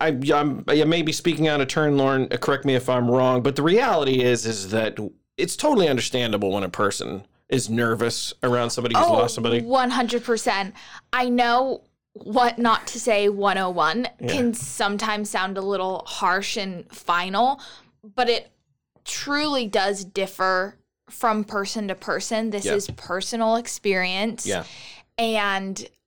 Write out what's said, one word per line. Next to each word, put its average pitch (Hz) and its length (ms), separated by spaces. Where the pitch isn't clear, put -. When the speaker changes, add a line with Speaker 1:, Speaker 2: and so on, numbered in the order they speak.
Speaker 1:
I, 156 160
I'm, 147 340
I 151 180
may 165 180
be 160 80
speaking 156 380
out 147 120
of 131 60
turn, 151 300
Lauren, 135 340
uh, 123 60
correct 139 280
me 139 100
if 123 140
I'm 123 220
wrong, 127 320
but 135 140
the 143 60
reality 165 580
is, 120 260
is 101 220
that 110 280
it's 175 180
totally 247 320
understandable 113 640
when 98 120
a 92 60
person 98 560
is 123 220
nervous 113 640
around 123 280
somebody 117 240
who's 320 100
Speaker 2:
Oh, 339 80
Speaker 1:
lost 117 220
somebody. 233 260
Speaker 2:
one 247 280
hundred 240 340
percent. 208 520
I 254 160
know 247 540
what 240 460
not 233 280
to - 120
say 208 300
one 196 280
oh 190 120
one 170 380
Speaker 1:
Yeah. 240 140
Speaker 2:
can 247 200
sometimes 208 760
sound 190 280
a 196 40
little 185 440
harsh 190 520
and 190 360
final, 196 680
but 233 260
it - 220
truly 285 600
does 196 380
differ 190 720
from 214 360
person 208 420
to 190 80
person. 214 560
This 202 140
Speaker 1:
Yeah. 196 100
Speaker 2:
is 202 160
personal 220 640
experience. 196 880
Speaker 1:
Yeah. 101 200
Speaker 2:
And 202 680